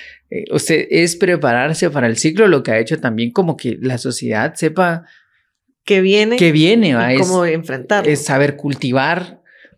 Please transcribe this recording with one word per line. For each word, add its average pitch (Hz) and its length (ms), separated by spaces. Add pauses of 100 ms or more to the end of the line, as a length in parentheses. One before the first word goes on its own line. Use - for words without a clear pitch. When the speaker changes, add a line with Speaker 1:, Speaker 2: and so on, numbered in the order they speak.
(300)
Speaker 1:
Eh, - 220
o - 80
sea, 160 180 (120)
es 170 260
prepararse 156 760
para 143 180
el 113 100
ciclo 180 300
lo 147 160
que - 80
ha 110 80
hecho 120 200
también 117 320
como 165 260
que 117 240
la 127 160
sociedad 120 580
sepa 170 500 (800)
Speaker 2:
Que 190 180
viene 208 360
Speaker 1:
que 170 140
viene, 175 380
Speaker 2:
y 139 40
Speaker 1:
¿va? 117 200
Es, 135 80
Speaker 2:
cómo 185 240
enfrentarlo. 160 680
Speaker 1:
es 147 140
saber 143 300
cultivar 143 840 (360)